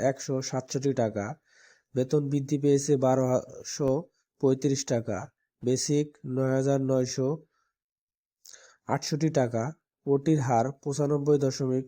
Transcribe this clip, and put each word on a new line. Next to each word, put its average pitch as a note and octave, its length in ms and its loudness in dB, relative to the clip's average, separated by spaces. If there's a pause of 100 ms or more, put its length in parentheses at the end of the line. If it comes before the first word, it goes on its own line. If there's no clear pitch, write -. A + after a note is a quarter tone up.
একশো C3+ 260 -6 (140)
সাতষট্টি C3+ 440 -2
টাকা, A2 320 -2 (720)
বেতন C3 340 0
বৃদ্ধি C#3+ 340 -2
পেয়েছে C#3+ 340 4
বারোশো C3 920 0 (520)
পঁয়ত্রিশ C3+ 440 2
টাকা, A#2 320 -2 (460)
বেসিক D3 440 0 (280)
নয় C3 180 0
হাজার C3+ 260 2 (100)
নয়শো C3 380 0 (1600)
আটষট্টি D3 400 0 (100)
টাকা, A#2 240 0 (420)
ওটির C#3+ 360 2
হার A#2+ 240 2 (160)
পঁচানব্বই C#3+ 580 0
দশমিক C3 480 -2